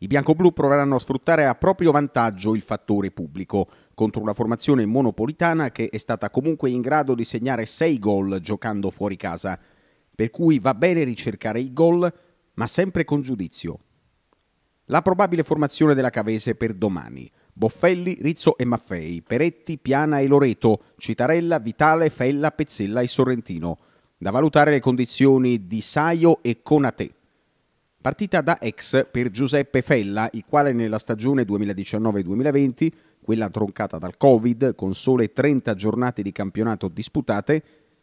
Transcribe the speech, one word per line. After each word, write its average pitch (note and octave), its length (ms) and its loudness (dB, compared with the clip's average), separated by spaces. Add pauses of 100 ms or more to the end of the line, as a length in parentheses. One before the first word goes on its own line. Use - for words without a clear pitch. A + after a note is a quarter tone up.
I F#2+ 80 -10
biancoblù D#3+ 440 4
proveranno C#3 440 2
a B2 40 2
sfruttare D3+ 460 0
a B2+ 80 2
proprio F3+ 380 2
vantaggio A2+ 640 0
il G#2 80 -4
fattore G2+ 480 -2
pubblico F2+ 580 -4 (240)
contro A2 260 -2
una G#2 140 -4
formazione A#2 500 0
monopolitana C3+ 840 -2
che A2+ 200 -6
è A2 80 -8
stata G#2+ 340 -6
comunque C#3+ 400 -2
in B2 100 -2
grado C3+ 320 0
di A#2 100 -4
segnare A#2 440 -4
sei D#3+ 320 -2
gol G2 400 0
giocando G2+ 500 -6
fuori G2+ 260 -6
casa, F2+ 440 -8 (560)
per A#2 160 -2
cui D#3+ 260 2
va B2+ 160 0
bene E3 300 2
ricercare A2+ 560 -6
il C3 120 -6
gol, E3+ 400 4 (440)
ma A#2 100 -4
sempre F3 400 -2
con D3 160 0
giudizio. F#2+ 580 -8 (1080)
La D#3+ 180 2
probabile F3+ 400 0
formazione D3+ 500 2
della C3 160 0
Cavese A2 460 -4
per A2+ 180 -4
domani: D2+ 560 -6 (240)
Boffelli, F3 680 0
Rizzo D#3 360 0
e B2 80 0
Maffei, E2+ 560 -6
Peretti, D#3+ 560 -4
Piana D3 400 0
e C3+ 80 2
Loreto, C3 560 4 (160)
Citarella, D#3+ 600 0
Vitale, D#3 500 2
Fella, C#3+ 400 -2
Pezzella A#2 520 -4
e B2 60 0
Sorrentino. G2 680 -2 (400)
Da F#2+ 140 -4
valutare D3 400 4
le C#3 80 2
condizioni B2+ 880 2
di G#2+ 140 -4
Saio E3 600 2
e A#2+ 220 -4
Konate. C#3 500 0 (880)
Partita F3+ 400 -2
da E3 160 0
ex - 540 0
per B2 180 -2
Giuseppe C3 540 0
Fella, G#2+ 500 0
il A2+ 100 -8
quale C#3+ 300 2
nella A2 240 -2
stagione A#2+ 480 0
duemiladiciannove G2+ 800 -2
duemilaventi, C#3 680 0 (300)
quella A2 280 -2
troncata G2+ 500 -4
dal F2+ 180 -10
covid, A#2+ 560 4
con F#2+ 220 -4
sole B2 380 0
trenta B2+ 420 0
giornate A2 480 -4
di G2 80 -6
campionato G#2 560 -4
disputate, A2 760 -4 (400)